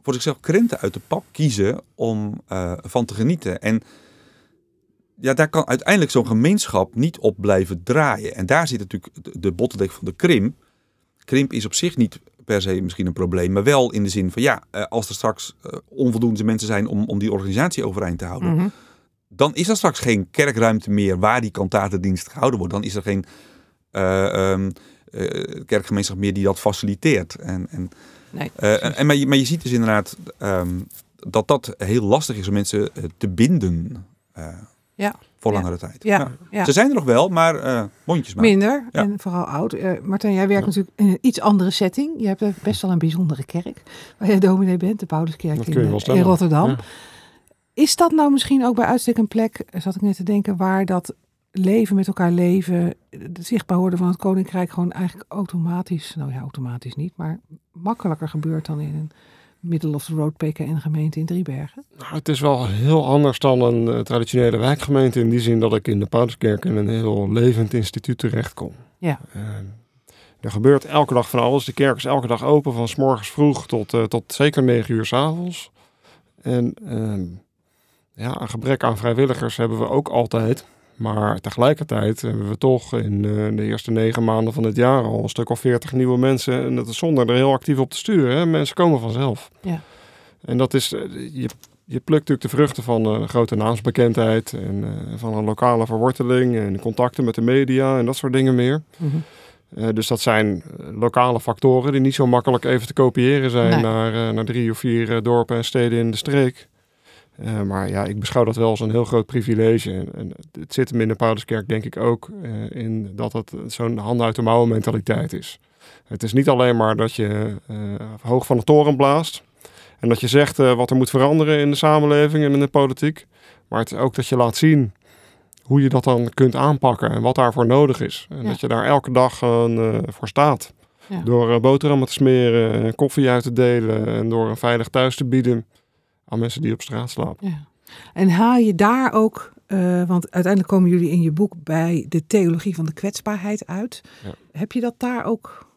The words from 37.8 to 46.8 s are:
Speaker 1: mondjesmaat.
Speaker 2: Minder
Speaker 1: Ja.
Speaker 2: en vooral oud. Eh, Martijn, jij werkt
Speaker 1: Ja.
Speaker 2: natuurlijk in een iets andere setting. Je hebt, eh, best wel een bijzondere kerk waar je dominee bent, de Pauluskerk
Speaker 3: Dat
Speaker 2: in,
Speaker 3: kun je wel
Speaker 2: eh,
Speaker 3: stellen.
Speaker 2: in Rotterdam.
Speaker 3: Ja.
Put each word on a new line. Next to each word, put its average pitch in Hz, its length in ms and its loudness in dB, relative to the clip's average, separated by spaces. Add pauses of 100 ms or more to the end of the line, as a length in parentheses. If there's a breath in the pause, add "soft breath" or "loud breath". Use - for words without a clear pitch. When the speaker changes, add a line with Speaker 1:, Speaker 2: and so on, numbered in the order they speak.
Speaker 1:
mondjesmaat. 160 420 0
Speaker 2:
Minder 226 460 2
Speaker 1:
Ja. 156 100 -2
Speaker 2:
en 202 180 -2
vooral 180 240 -4
oud. 165 300 -4
Eh, 185 180 -4 (120)
Martijn, 196 300 -2
jij 190 140 2
werkt 196 140 2
Speaker 1:
Ja. 208 60 -2
Speaker 2:
natuurlijk 196 320 -2
in 208 80 4
een 185 140 4
iets - 200 2
andere 196 280 4
setting. 233 420 -2 (100)
Je 220 60 0
hebt, 190 140 -2
eh, 208 80 0 (140)
best 208 180 -2
wel 190 100 -2
een 175 60 2
bijzondere 156 480 0
kerk - 360 -10 (360 loud breath)
waar 214 140 0
je 196 60 6
dominee 190 400 4
bent, 196 220 -2
de 196 60 -8
Pauluskerk 160 520 -4
Speaker 3:
Dat 117 100 -4
Speaker 2:
in, 160 60 -4
Speaker 3:
kun 147 80 4
je 110 60 2
wel 104 100 0
Speaker 2:
eh, 104 40 -2
Speaker 3:
stellen. 156 200 2
Speaker 2:
in 175 60 6
Rotterdam. 165 420 4
Speaker 3:
Ja. - 80 -2 (960 loud breath)